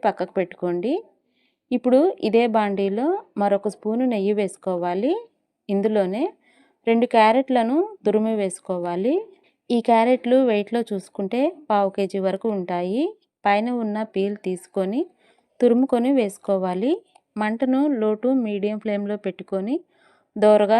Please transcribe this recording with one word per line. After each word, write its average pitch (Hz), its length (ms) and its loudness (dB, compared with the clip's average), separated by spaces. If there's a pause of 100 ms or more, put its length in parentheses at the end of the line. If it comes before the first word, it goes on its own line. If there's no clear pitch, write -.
పక్కకు 190 340 -2
పెట్టుకోండి. 180 540 -4 (800)
ఇప్పుడు 254 240 2 (300)
ఇదే 233 140 4 (120)
బాండీలో 202 520 0 (340)
మరొక 202 340 0
స్పూను 233 380 -2
నెయ్యి 208 280 0
వేసుకోవాలి. 185 720 -4 (640)
ఇందులోనే 202 480 0 (640)
రెండు 233 160 4 (100)
క్యారెట్లను 233 600 4 (280)
తురిమి 214 380 0
వేసుకోవాలి. 185 720 -4 (540)
ఈ 240 100 2 (100)
క్యారెట్లు 247 500 4 (120)
వెయిట్లో 208 300 -2 (100)
చూసుకుంటే 202 520 -4 (280)
పావు 202 260 2
కేజీ 196 300 -2
వరకు 190 220 -4 (100)
ఉంటాయి. 180 440 -4 (440)
పైన 208 220 0 (160)
ఉన్న 208 120 -4 (180)
పీల్ 202 220 -2 (100)
తీసుకొని 190 540 -4 (580)
తురుముకొని 247 640 2
వేసుకోవాలి. 196 720 -2 (480)
మంటను 254 400 0 (200)
low 214 220 0
to 247 80 2 (140)
medium 208 400 -4
ఫ్లేమ్లో 208 320 -4 (100)
పెట్టుకొని 190 480 -6 (680)
దోరగా 214 360 6